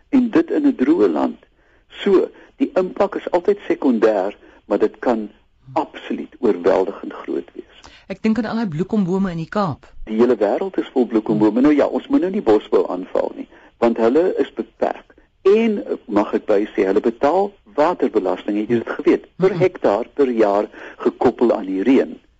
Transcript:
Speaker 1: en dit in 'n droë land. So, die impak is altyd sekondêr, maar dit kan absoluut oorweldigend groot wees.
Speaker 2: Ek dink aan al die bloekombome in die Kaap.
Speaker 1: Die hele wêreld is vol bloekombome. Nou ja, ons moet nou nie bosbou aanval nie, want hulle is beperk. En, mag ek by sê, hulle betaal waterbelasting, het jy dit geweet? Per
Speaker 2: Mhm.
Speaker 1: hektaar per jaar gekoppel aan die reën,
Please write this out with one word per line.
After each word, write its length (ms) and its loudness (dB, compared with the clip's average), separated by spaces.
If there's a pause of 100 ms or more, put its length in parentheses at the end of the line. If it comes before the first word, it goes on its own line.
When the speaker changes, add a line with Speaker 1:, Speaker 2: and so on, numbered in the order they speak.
Speaker 1:
en 220 2
dit 200 2
in 160 0
'n 100 2
droë 360 2
land. 260 -4 (500)
So, 400 2 (280)
die 180 -2
impak 400 -2
is 160 -6
altyd 280 0 (100)
sekondêr, 680 2 (300)
maar 140 -2
dit 200 0
kan 300 -2 (440)
absoluut 680 -8
oorweldigend 720 0
groot 420 -8
wees. 100 -16 (440)
Speaker 2:
Ek 140 -12
dink 160 2
aan 60 -4
al 120 -6
die 120 -4
bloekombome 600 -2
in 60 -8
die 120 -8
Kaap. 380 -4 (180)
Speaker 1:
Die 120 -6
hele 200 4
wêreld 420 -2
is 140 -6
vol 140 2
bloekombome. 540 0
Nou 140 4
ja, 120 2
ons 220 -6
moet 120 2
nou 100 -2
nie 120 -4
bosbou 480 2
aanval 460 -4
nie, 120 -12 (300)
want 180 0
hulle 420 2
is 140 -2
beperk. 600 -6 (280)
En, 420 2 (220)
mag 280 -2
ek 120 -4
by 200 2 (100)
sê, 100 2
hulle 140 2
betaal 520 0 (220)
waterbelasting, 840 -2
het 100 -4
jy 100 0
dit 100 -6
geweet? 380 0 (100)
Per 140 2
Speaker 2:
Mhm. 80 -4
Speaker 1:
hektaar 560 0
per 160 2
jaar 360 2 (300)
gekoppel 580 0
aan 120 -6
die 160 -4
reën, 360 2 (220)